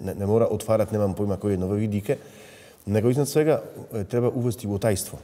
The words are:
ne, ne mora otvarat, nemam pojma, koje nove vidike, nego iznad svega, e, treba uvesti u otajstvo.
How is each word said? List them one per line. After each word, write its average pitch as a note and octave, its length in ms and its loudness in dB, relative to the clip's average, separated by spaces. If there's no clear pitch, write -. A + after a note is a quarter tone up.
ne, F#2 120 -4
ne G2 100 -4
mora A2 220 4
otvarat, G#2+ 440 0
nemam G#2 220 2
pojma, G2+ 240 -2
koje G2+ 200 0
nove F#2 200 -2
vidike, G#2 400 -2
nego G#2+ 240 2
iznad C3+ 200 2
svega, D#3 320 4
e, G#2 100 -4
treba A#2+ 260 2
uvesti A#2+ 380 -2
u G#2 60 -2
otajstvo. G2+ 500 -2